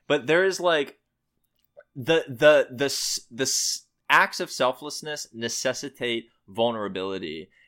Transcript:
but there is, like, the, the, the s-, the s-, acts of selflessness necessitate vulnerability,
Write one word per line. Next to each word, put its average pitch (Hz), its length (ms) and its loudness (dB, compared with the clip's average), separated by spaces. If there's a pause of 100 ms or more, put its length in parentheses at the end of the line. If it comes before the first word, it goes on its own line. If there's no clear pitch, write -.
but 139 200 0
there 170 180 4
is, 180 140 -2
like, 160 400 0 (960)
the, 147 320 0
the, 143 440 6
the 135 140 -2
s-, - 340 -4 (120)
the 120 120 -4
s-, - 420 -4 (240)
acts 175 300 4
of 180 120 -6
selflessness 147 800 -4
necessitate 117 960 -6 (180)
vulnerability, 95 1040 -4 (180)